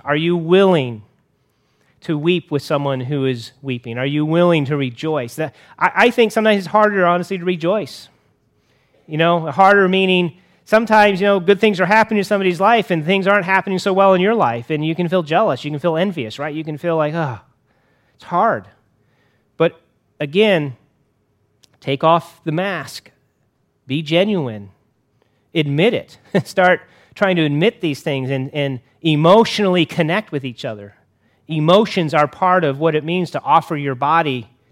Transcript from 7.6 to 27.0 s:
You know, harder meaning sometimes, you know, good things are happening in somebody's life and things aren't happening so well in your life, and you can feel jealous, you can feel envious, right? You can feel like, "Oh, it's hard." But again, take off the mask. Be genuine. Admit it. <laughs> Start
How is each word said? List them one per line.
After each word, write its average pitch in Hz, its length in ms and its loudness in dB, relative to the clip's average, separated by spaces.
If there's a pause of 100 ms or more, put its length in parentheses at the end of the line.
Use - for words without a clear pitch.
You 156 100 -8
know, 165 340 0
harder 196 360 6
meaning 185 500 0 (300)
sometimes, 214 540 4
you 202 60 0
know, 202 120 2
good 185 220 2
things 208 180 2
are 185 60 2
happening 214 340 2
in 196 60 -2
somebody's 190 340 -2
life 214 320 2
and 160 140 -2
things 190 200 0
aren't 196 200 2
happening 190 340 -2
so 190 140 -2
well 196 200 4
in 180 80 2
your 208 140 0
life, 120 340 -2
and 156 160 -4
you 160 100 -2
can 175 120 -2
feel 175 160 0
jealous, 160 400 0
you 147 80 -6
can 151 80 -6
feel 160 180 -2
envious, 165 400 -6
right? 147 160 -8
You 156 100 -8
can 151 140 -10
feel 165 200 -4
like, 151 160 -2
"Oh, 143 260 -6 (760)
it's - 100 -20
hard." 175 420 -2 (880)
But - 240 -2 (400)
again, 151 560 0 (1040)
take 135 240 -4
off 165 400 0
the 165 80 -6
mask. 175 600 -8 (760)
Be 139 140 -4
genuine. 151 720 -2 (840)
Admit 156 380 0
it. - 240 -8 (140)
<laughs> 190 120 0
Start 185 380 2 (340)